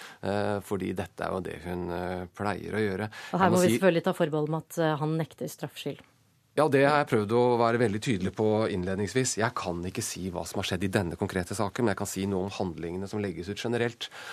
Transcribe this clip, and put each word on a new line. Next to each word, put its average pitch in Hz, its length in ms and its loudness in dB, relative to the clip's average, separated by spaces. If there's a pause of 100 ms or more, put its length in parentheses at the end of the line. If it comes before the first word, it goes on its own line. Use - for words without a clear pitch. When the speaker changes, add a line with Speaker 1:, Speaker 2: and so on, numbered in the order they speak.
(220)
Speaker 1:
eh, 101 380 0
fordi 95 340 -4
dette 90 280 -6
er 85 100 -4
jo 92 80 -2
det 82 240 -8
hun, 87 260 -4
eh, 90 380 -4
pleier 90 440 -6
å 98 60 -4
gjøre. 107 320 -2 (240)
Speaker 2:
Og 180 60 2
her 185 100 6
Speaker 1:
Jeg - 20 4
må 180 40 6
Speaker 2:
må 180 60 6
vi 180 80 6
Speaker 1:
si 117 100 4
Speaker 2:
selvfølgelig 170 240 4
ta 185 100 0
forbehold 151 360 0
om 156 60 -2
at, - 220 -8
eh, 156 200 2
han 156 200 0
nekter - 320 -6
straffskyld. - 480 -10 (580)
Speaker 1:
Ja, 147 120 4
det 139 180 6
har 147 180 6
jeg 147 40 -8
prøvd 104 260 2
å 123 240 6
være 117 220 6
veldig 117 200 4
tydelig 95 360 0
på 107 340 4
innledningsvis. 95 680 0
Jeg 113 180 2
kan 87 260 -4
ikke 92 220 -4
si 90 260 -6
hva 85 160 -4
som - 160 -4
har - 80 -2
skjedd 90 140 0
i 98 40 2
denne 92 300 0
konkrete 95 380 -2
saken, 107 280 -2
men 101 120 2
jeg - 20 -12
kan 104 80 -4
si 98 220 -4
noe 95 160 0
om 101 80 -6
handlingene 87 580 -6
som 107 100 -6
legges 90 300 -6
ut 101 80 -8
generelt. 120 520 -2 (240)